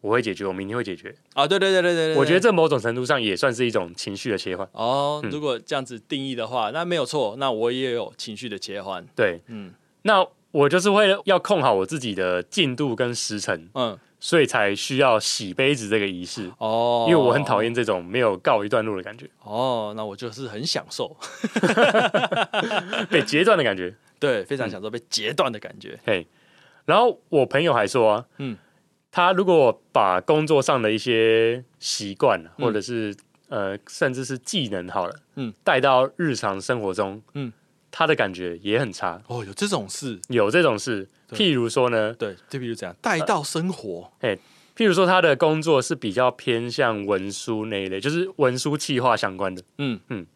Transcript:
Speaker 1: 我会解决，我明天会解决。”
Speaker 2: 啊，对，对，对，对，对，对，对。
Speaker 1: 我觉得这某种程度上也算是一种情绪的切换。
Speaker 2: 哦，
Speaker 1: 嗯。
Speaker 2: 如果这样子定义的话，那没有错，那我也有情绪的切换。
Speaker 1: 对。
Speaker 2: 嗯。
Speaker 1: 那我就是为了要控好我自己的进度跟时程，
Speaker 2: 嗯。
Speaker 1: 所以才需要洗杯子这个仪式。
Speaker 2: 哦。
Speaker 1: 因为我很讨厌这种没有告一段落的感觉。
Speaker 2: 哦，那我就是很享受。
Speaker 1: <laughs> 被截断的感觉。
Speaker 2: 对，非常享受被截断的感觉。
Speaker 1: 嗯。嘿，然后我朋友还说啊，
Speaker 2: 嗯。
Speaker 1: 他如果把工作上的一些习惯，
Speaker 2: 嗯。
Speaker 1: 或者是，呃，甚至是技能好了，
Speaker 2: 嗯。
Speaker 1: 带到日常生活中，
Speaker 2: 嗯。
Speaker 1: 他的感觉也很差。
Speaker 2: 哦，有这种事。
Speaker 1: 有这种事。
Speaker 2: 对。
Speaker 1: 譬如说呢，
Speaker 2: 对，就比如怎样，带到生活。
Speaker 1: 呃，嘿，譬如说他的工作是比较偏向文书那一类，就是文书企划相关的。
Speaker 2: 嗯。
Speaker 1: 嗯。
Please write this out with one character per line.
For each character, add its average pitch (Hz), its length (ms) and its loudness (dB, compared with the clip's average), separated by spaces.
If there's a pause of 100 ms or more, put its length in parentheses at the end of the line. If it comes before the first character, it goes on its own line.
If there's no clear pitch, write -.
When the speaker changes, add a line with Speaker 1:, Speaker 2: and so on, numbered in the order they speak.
Speaker 1:
我 104 100 -4
会 123 100 4
解 107 120 -4
决， 98 120 -6
我 95 80 -4
明 95 140 -8
天 113 100 -6
会 120 60 -4
解 95 120 -8
决。” 101 180 -18 (200)
Speaker 2:
啊， 139 140 2
对， 196 100 2
对， 190 140 2
对， 185 100 4
对， 175 120 2
对， 165 120 2
对， 156 80 0
对。 151 40 2
Speaker 1:
我 135 60 4
觉 151 100 4
得 190 60 6
这 214 140 4
某 160 160 4
种 135 100 2
程 117 140 -2
度 127 100 -4
上 135 160 2
也 104 160 0
算 127 180 0
是 123 120 0
一 117 60 0
种 90 240 -2
情 98 200 -8
绪 120 140 -8
的 98 80 0
切 92 180 -6
换。 92 180 -8
Speaker 2:
哦， 139 500 -2
Speaker 1:
嗯。 110 80 -6
Speaker 2:
如 147 100 -6
果 135 160 -2
这 - 180 -8
样 135 80 -2
子 117 160 -14
定 147 240 -8
义 135 120 -6
的 113 100 -4
话， 123 240 -2
那 160 160 -4
没 175 100 -2
有 147 80 0
错， 120 360 -2
那 135 120 0
我 117 200 0
也 127 220 -4
有 113 220 -6
情 107 220 -12
绪 123 100 -12
的 101 120 -10
切 98 220 -10
换。 95 220 -8 (120)
Speaker 1:
对。 90 320 0
Speaker 2:
嗯。 101 260 -14 (300)
Speaker 1:
那 196 220 4 (260)
我 143 180 4
就 180 100 4
是 190 120 2
为 208 160 6
了 196 180 4
要 190 140 4
控 185 220 2
好 123 120 4
我 95 120 2
自 156 120 -6
己 120 160 -6
的 90 300 0
进 139 320 0
度 131 200 -2
跟 120 200 -2
时 104 240 -6
程， 85 340 -6
Speaker 2:
嗯。 120 240 -4 (260)
Speaker 1:
所 165 160 2
以 135 60 6
才 104 300 0
需 131 220 -4
要 127 220 6
洗 101 320 -4
杯 135 220 2
子 110 160 -4
这 110 100 2
个 101 80 -2
仪 90 160 -8
式。 90 360 -10
Speaker 2:
哦。 117 500 0
Speaker 1:
因 175 60 6
为 - 40 6
我 123 140 4
很 143 100 0
讨 107 200 0
厌 117 100 -2
这 120 100 0
种 92 220 -2
没 104 140 -4
有 107 180 2
告 110 260 0
一 104 60 -6
段 110 160 0
落 107 100 -4
的 92 60 -6
感 104 160 -14
觉。 - 100 -20 (140)
Speaker 2:
哦， 110 560 -4
那 110 80 -8
我 101 100 -10
就 113 160 -10
是 104 160 -12
很 104 160 -10
享 - 280 -4
受。 - 260 -8 (920)
Speaker 1:
<laughs> 208 1000 -2
被 170 140 4
截 151 200 2
断 208 140 6
的 147 60 2
感 104 120 2
觉。 92 200 -8 (240)
Speaker 2:
对， 123 260 0
非 139 100 -6
常 117 140 -4
享 98 100 -10
受 107 120 -8
被 117 180 -10
截 117 240 -4
断 139 180 0
的 110 60 -10
感 - 220 -14
觉。 - 140 -16
Speaker 1:
嗯。 - 120 -18
嘿， 90 220 0 (580)
然 175 140 6
后 233 200 4 (100)
我 139 160 4
朋 143 180 0
友 160 100 2
还 107 140 2
说 110 240 4
啊， 117 140 0 (120)
Speaker 2:
嗯。 131 180 -8 (560)
Speaker 1:
他 185 220 2
如 185 100 0
果 156 380 4 (100)
把 92 300 4
工 156 260 2
作 147 140 4
上 135 200 2
的 107 100 2
一 113 60 0
些 113 680 2 (160)
习 101 340 -6
惯， 107 260 2 (180)
Speaker 2:
嗯。 - 80 -4
Speaker 1:
或 117 60 2
者 107 80 -2
是， 107 360 -6 (340)
呃， 101 260 -4 (140)
甚 135 240 -2
至 131 100 -6
是 127 140 -6
技 139 320 -4
能 90 180 -6
好 90 200 -4
了， - 80 -10 (200)
Speaker 2:
嗯。 123 160 -6 (120)
Speaker 1:
带 139 180 2
到 131 340 4
日 156 200 -2
常 98 260 -4
生 123 180 -2
活 95 140 -2
中， 101 280 -4 (120)
Speaker 2:
嗯。 131 180 -8 (420)
Speaker 1:
他 160 140 2
的 151 80 4
感 101 180 0
觉 87 280 -6
也 104 180 0
很 110 140 -2
差。 90 340 -6
Speaker 2:
哦， 120 160 -8
有 98 80 -12
这 202 160 -4
种 147 200 -2
事。 117 300 -8 (120)
Speaker 1:
有 110 200 4
这 170 120 4
种 127 180 4
事。 101 300 -6 (180)
Speaker 2:
对。 107 100 -12
Speaker 1:
譬 180 160 2
如 120 140 0
说 123 220 2
呢， 110 240 0
Speaker 2:
对， 107 200 -6 (140)
就 139 100 -10
比 127 100 -8
如 117 60 -6
怎 101 140 -10
样， 87 140 -12
带 190 180 0
到 165 240 0
生 165 240 -4
活。 95 420 -8 (120)
Speaker 1:
呃， 120 80 0
嘿， 95 100 -2 (380)
譬 226 100 4
如 180 60 6
说 185 120 4
他 185 160 4
的 151 140 6
工 156 260 2
作 147 200 4
是 - 120 -4
比 110 200 -6
较 123 180 4
偏 120 400 -2
向 113 340 0
文 98 240 0
书 107 360 -6
那 101 180 -4
一 95 60 -6
类， 98 100 -6
就 135 100 -4
是 180 280 -4
文 127 200 2
书 147 200 -2
企 131 240 -2
划 120 160 4
相 95 180 -2
关 95 180 -4
的。 90 80 -12 (160)
Speaker 2:
嗯。 123 300 -4
Speaker 1:
嗯。 95 180 -8 (100)